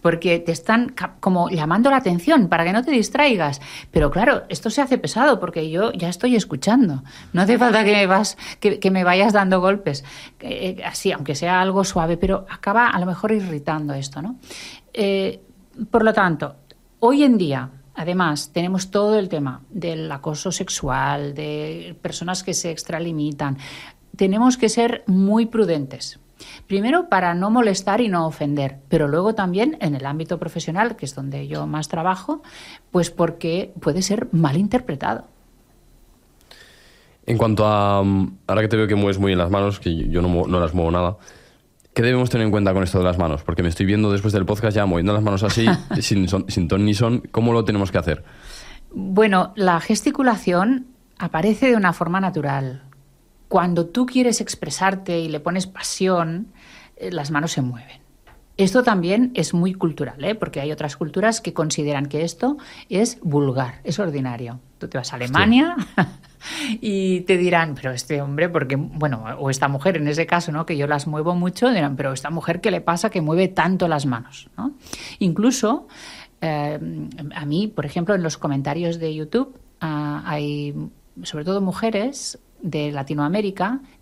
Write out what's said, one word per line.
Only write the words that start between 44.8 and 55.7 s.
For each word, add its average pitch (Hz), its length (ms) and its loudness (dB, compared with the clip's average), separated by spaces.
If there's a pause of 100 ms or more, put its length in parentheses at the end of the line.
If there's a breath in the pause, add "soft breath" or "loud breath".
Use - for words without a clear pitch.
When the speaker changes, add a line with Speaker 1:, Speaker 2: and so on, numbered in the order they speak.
Speaker 2:
moviendo 90 280 2
las 104 100 2
manos 101 200 0
así, 113 220 2 (180)
Speaker 1:
<laughs> 147 180 -4
Speaker 2:
sin 98 260 0
son, 92 220 -2
sin 90 180 -2
ton 95 180 0
ni 104 80 2
son. 117 380 0
¿Cómo 117 220 2
lo 113 120 2
tenemos 101 260 0
que 98 60 0
hacer? 82 260 -2 (720 loud breath)
Speaker 1:
Bueno, 190 640 2
la 185 260 2
gesticulación 226 1040 0 (300)
aparece 208 520 0
de 240 80 6
una 185 160 4
forma 175 280 -2
natural. 139 640 -4 (640)
Cuando 170 380 2
tú 240 200 -2
quieres 247 360 2
expresarte 185 800 -4
y 160 100 -4
le 151 100 -6
pones 185 280 -4
pasión, 180 800 -4 (500 loud breath)